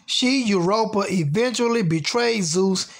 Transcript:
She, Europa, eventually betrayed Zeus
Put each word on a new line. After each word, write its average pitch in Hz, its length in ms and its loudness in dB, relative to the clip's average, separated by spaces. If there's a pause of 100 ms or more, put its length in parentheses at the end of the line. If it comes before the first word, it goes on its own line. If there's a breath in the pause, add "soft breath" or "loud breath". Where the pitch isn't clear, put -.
She, 254 380 0
Europa, 202 680 0
eventually 226 720 0
betrayed 208 600 0
Zeus 185 440 0 (120)